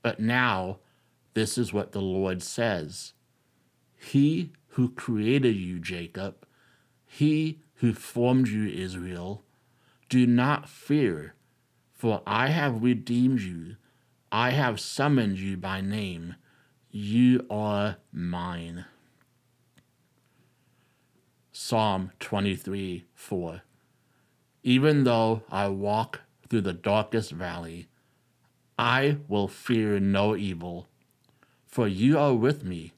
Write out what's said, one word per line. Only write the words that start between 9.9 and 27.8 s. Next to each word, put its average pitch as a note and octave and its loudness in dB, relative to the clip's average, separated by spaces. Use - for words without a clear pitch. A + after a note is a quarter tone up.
do B2 6
not B2+ 2
fear, F2+ -2
for A2 -2
I A2 2
have C#3+ 0
redeemed B2 2
you. F2+ -8
I A#2 2
have B2 0
summoned B2+ 0
you F#2+ -6
by F#2+ -6
name. F#2+ -6
You A#2+ 2
are G#2 -2
mine. F2 -8
Psalm G2+ 0
twenty-three F#2+ -4
four. F2 -8
Even C3+ 6
though A2+ 2
I G2+ 0
walk G2+ -2
through A2 2
the F#2 -2
darkest G#2 0
valley, E2+ -10